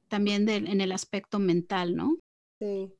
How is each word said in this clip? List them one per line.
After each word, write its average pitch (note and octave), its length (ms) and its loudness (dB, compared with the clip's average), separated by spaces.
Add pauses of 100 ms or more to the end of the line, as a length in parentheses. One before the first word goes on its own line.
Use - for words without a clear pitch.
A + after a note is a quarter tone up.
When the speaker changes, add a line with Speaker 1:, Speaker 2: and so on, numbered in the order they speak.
Speaker 1:
también G3+ 380 2
del, G#3 220 0
en G3 140 2
el F#3 100 0
aspecto F#3+ 480 -4
mental, F3 560 2
¿no? A#3 220 0 (420)
Speaker 2:
Sí. G3 400 -6